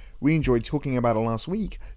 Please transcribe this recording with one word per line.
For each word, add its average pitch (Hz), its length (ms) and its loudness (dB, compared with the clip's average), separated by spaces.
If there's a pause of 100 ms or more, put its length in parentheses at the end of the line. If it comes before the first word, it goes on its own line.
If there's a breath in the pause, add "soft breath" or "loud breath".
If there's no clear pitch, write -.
(220 soft breath)
We 151 140 4
enjoyed 123 280 4
talking 139 320 -4
about 120 200 2
it 110 60 2
last 113 260 0
week. 196 320 -4 (180 soft breath)